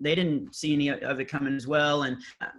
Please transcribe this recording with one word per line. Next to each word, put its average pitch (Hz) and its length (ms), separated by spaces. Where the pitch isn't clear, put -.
they 151 140
didn't 156 400
see 156 200
any 143 160
of 131 300
it 127 60
coming 139 300
as 123 100
well. 147 380
And, 127 180
uh, - 80